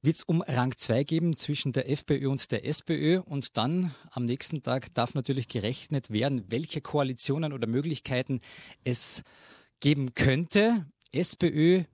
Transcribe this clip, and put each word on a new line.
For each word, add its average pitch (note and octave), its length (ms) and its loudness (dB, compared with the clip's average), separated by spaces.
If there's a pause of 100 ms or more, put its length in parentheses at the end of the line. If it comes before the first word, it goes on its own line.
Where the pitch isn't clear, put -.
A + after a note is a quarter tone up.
wird's D#3+ 220 0
um E3+ 180 2
Rang B2 340 0
zwei A#2 280 2
geben E3 320 0
zwischen C#3+ 360 -2
der C3 160 -2
F C#3+ 160 -2
P C#3+ 140 2
Ö C3+ 100 -2
und C3+ 220 -2
der A#2 160 -4
S D#3 160 -2
P D#3+ 140 -2
Ö. D#3 240 2
Und C#3+ 360 -6
dann D3+ 380 0 (160)
am B2 140 -4
nächsten C3 400 -4
Tag B2+ 300 -4
darf A#2+ 200 0
natürlich C3 320 -2
gerechnet B2 640 -4
werden, A#2 380 0
welche C#3 320 -4
Koalitionen C#3+ 720 -2
oder A#2 160 -4
Möglichkeiten C3+ 720 -2 (420)
es - 400 -2 (560)
geben C#3+ 360 2
könnte. F3 680 4 (280)
S E3+ 240 0
P F3 120 2
Ö E3 460 4